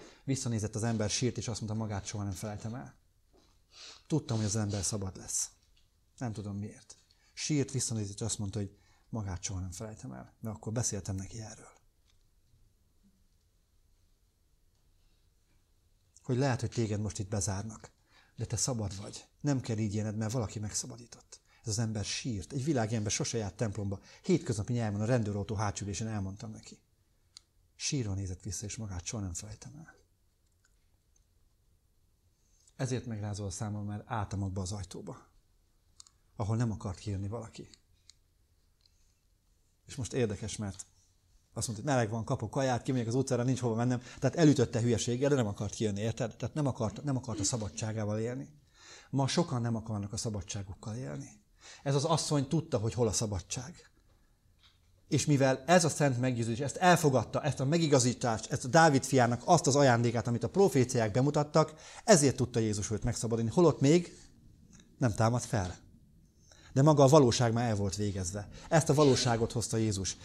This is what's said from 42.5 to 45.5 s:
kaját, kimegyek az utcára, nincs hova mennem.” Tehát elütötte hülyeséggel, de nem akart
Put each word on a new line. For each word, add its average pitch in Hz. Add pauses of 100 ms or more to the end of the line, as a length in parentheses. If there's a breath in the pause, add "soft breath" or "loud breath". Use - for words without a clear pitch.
kaját, 131
kimegyek 127
az 117
utcára, 127
nincs 127
hova 120
mennem.” 120 (160 loud breath)
Tehát 131
elütötte 135
hülyeséggel, 120
de 143
nem 123
akart 101